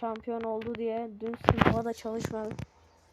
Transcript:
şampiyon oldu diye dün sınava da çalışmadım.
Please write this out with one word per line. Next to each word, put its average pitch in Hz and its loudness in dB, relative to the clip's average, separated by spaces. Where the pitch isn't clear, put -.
şampiyon 226 -4
oldu 226 -4
diye 226 -2
dün 226 -4
sınava 233 6
da 233 0
çalışmadım. 226 -4